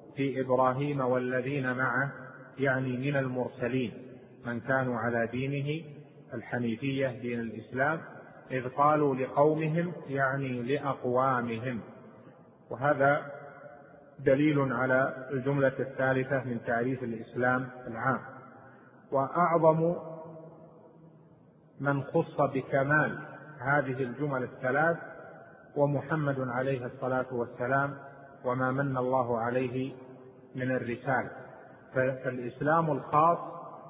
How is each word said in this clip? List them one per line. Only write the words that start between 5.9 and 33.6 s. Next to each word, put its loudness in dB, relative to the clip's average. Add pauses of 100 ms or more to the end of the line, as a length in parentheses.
الحنيفية، -2
دين -4
الإسلام، -2 (500)
"إذ -2
قالوا 4
لقومهم"، 2 (160)
يعني 0
لأقوامهم، 0 (880)
وهذا 4 (840)
دليل 4
على 0
الجملة 2
الثالثة 0
من -4
تعريف 0
الإسلام 0 (180)
العام. -2 (920)
وأعظم 4 (1900)
من 2
خص 0
بكمال 2 (400)
هذه 0
الجمل -4
الثلاث 0 (800)
ومحمد 0
عليه -2
الصلاة -2
والسلام 0 (500)
وما 2
من 0
الله 2
عليه -2 (640)
من -2
الرسالة، -2 (640)
ف-، 0
فالإسلام 2
الخاص 4 (520)